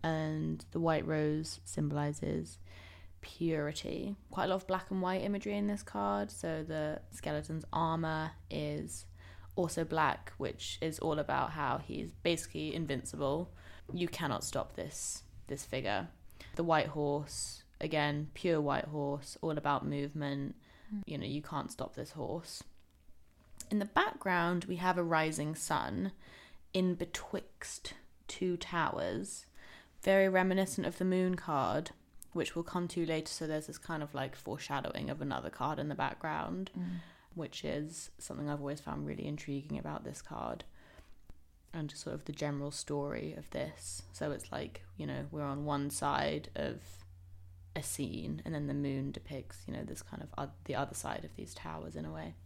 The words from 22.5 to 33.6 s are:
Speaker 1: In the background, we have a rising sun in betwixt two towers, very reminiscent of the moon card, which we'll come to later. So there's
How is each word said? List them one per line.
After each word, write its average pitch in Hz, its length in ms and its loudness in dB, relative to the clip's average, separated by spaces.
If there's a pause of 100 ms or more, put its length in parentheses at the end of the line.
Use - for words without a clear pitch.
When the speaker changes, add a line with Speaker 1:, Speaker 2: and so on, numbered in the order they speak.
Speaker 1:
In 214 80 6
the 202 60 2
background, 180 800 4
we 180 120 0
have 180 200 4
a 175 60 4
rising 156 520 4
sun 156 560 0 (640)
in 185 220 6
betwixt - 1000 -6 (340)
two 180 300 2
towers, - 880 2 (560)
very 190 260 10
reminiscent 190 600 6
of 175 100 0
the 185 80 4
moon 185 300 6
card, 135 560 2 (420)
which - 220 0
we'll 170 80 0
come 175 260 0
to 170 160 2
later. 160 260 0
So - 140 -4
there's 151 220 0